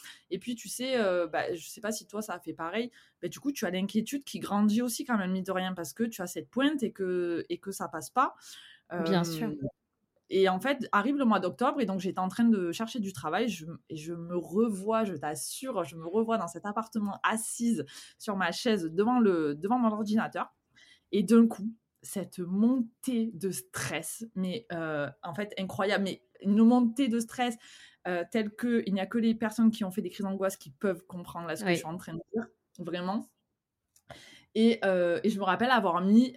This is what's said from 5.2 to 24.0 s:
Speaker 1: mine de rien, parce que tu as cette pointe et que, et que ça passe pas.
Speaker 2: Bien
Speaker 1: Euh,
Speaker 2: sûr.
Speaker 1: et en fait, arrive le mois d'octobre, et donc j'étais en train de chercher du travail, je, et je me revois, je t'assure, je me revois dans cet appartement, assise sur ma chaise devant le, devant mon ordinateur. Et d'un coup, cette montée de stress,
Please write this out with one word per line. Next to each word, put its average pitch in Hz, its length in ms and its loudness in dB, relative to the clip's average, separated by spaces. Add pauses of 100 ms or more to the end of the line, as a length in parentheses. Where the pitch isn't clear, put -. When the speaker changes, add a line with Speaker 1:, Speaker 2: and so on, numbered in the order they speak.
Speaker 1:
mine 190 120 -2
de 190 80 -2
rien, 185 220 -2
parce 170 180 -8
que 226 120 -2
tu 226 180 -6
as 175 60 -6
cette 165 200 -8
pointe 277 340 0
et 226 100 -2
que, 180 580 -2
et 190 80 -4
que 196 140 -10
ça 185 160 -8
passe 151 220 -10
pas. 269 260 2 (680)
Speaker 2:
Bien 175 160 4
Speaker 1:
Euh, 175 40 2
Speaker 2:
sûr. 156 260 -2 (800)
Speaker 1:
et 190 200 6
en 185 100 0
fait, 269 320 0
arrive 214 240 2
le 277 80 2
mois 214 160 6
d'octobre, 247 400 0
et 226 60 0
donc 190 140 -2
j'étais 180 200 -4
en 185 80 0
train 233 160 2
de 196 280 4
chercher 226 280 -6
du 190 140 -4
travail, 185 340 0
je, 170 160 -6 (240)
et - 80 -10
je 156 180 -8
me 170 220 -6
revois, 202 680 0
je 190 100 -2
t'assure, 165 720 -4
je 160 120 -10
me 160 100 -10
revois 220 300 0
dans 175 120 -4
cet 170 180 -10
appartement, 208 560 -4
assise 220 640 0 (320)
sur 208 180 -6
ma 175 160 0
chaise 208 320 0
devant 208 360 2
le, 165 340 4
devant 208 240 0
mon 233 120 2
ordinateur. 208 640 -2 (580)
Et 208 100 4
d'un 233 240 8
coup, 226 240 -4 (320)
cette - 380 -8
montée 226 960 0
de 175 160 -4
stress, - 840 -8